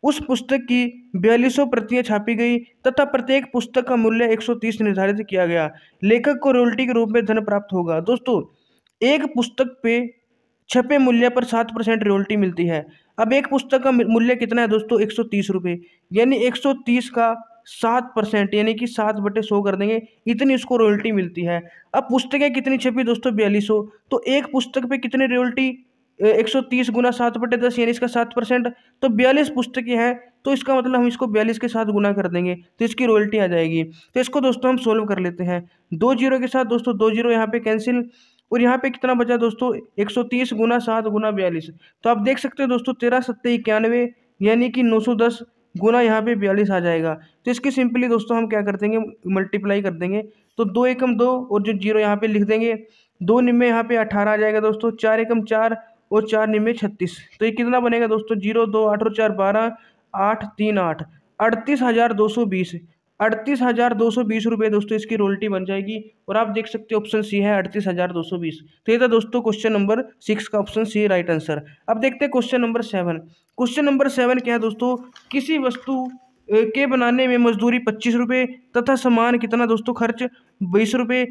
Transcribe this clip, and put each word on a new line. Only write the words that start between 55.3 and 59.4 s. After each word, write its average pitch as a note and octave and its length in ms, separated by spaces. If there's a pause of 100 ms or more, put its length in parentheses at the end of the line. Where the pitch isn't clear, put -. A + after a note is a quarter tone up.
चार A3 420 (260)
और G#3+ 160
चार A3 200
निम्मे G#3+ 240
छत्तीस। G3+ 460 (220)
तो A3 60
ये A3+ 60
कितना A#3+ 280
बनेगा A#3 260
दोस्तों? A3 300
ज़ीरो, A3 300
दो, G#3+ 180
आठ G#3 180
और A3 120
चार A3 180
बारह, G#3 440 (380)